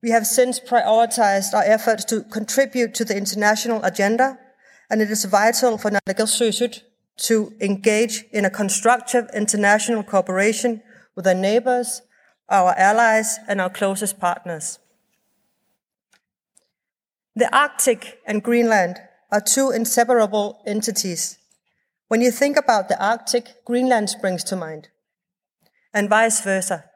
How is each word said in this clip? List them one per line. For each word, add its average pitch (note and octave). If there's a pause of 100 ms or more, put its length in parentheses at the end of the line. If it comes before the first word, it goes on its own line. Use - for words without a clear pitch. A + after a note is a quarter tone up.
We A#3
have A3+
since B3+
prioritized A3
our G#3+
efforts G#3+
to A3
contribute A#3+
to A3+
the A3
international G#3+
agenda, A3 (500)
and G#3+
it G#3
is G#3+
vital G#3+
for G#3
Naalakkersuisut G#3+ (340)
to A3
engage G#3+
in G3+
a F#3+
constructive A3+
international G#3
cooperation G#3 (320)
with F3+
our F#3
neighbors, A#3+ (460)
our F3+
allies, A3
and G3
our F#3
closest G3
partners. F3 (2500)
The A3+
Arctic C4+
and G#3
Greenland A3 (320)
are G#3
two C4+
inseparable A3
entities. G#3 (680)
When A3+
you B3
think C#4
about A3
the -
Arctic, A#3
Greenland A#3+
springs F3+
to -
mind, D#3+ (1000)
and G#3
vice A3
versa. F#3+ (120)